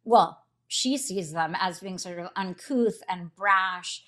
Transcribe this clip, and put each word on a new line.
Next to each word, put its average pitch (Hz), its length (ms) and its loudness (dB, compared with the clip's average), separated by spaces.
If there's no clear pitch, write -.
well, 220 380 6
she 262 300 -2
sees 185 340 -6
them 165 280 -2
as 185 200 -2
being 190 200 -10
sort 175 200 -10
of 180 160 -10
uncouth 214 720 -2
and 180 280 -8
brash 190 720 0